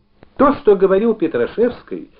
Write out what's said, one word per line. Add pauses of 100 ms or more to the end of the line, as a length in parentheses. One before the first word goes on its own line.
(360)
То,
что
говорил
Петрашевский,